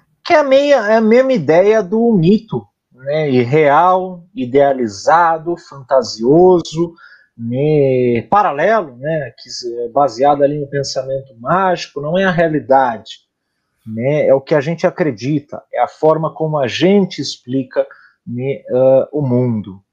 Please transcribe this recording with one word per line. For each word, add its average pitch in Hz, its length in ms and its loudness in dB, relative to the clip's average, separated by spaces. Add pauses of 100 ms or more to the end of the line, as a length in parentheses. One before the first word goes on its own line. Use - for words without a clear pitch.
(240)
Que - 80 -4
é 302 80 4
a - 20 -2
meia, 277 340 2 (120)
é 220 80 2
a 233 40 2
mesma 240 320 2
ideia 190 480 2
do 220 320 0
mito, 175 540 0 (260)
né? 143 380 -6
Irreal, 160 920 2 (100)
idealizado, 139 1200 0
fantasioso, 143 1400 0 (460)
né? 127 840 0
Paralelo, 180 760 0
né? 139 420 -6
Que - 100 -20 (360)
é 120 40 -8
baseado 139 540 2
ali 147 160 0
no 143 80 -6
pensamento 135 720 -8
mágico, 170 600 -4
não 156 180 -4
é 190 60 0
a 185 80 0
realidade, 131 880 0 (640)
né? 123 400 -2
É 123 80 4
o 135 60 2
que 156 160 -2
a 147 40 2
gente 160 240 -4
acredita, 147 800 -4 (100)
é - 60 -6
a 120 80 2
forma 156 480 0
como 156 240 -4
a 135 80 -2
gente 185 540 0
explica, 131 640 -6 (400)
né, 123 460 -8
ah, 131 400 2
o 147 100 -4
mundo. 120 580 -2 (120)